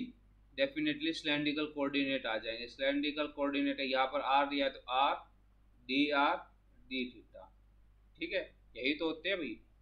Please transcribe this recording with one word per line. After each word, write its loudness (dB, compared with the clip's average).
definitely 0
cylindrical 0
coordinate 0
आ -2
जाएंगे। -8
Cylindrical 0
कोऑर्डिनेट 0
है, -2
यहाँ 4
पर -2
R 6
दिया 2
है 2
तो -14
R, 6
D 2
आर, 6
डी -2
theta, -18
ठीक -6
है, -2
यही 2
तो -2
होते -4
हैं 0
भाई -6